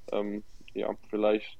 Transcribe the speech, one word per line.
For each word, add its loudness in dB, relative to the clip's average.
ähm, 0
ja, 0
vielleicht 4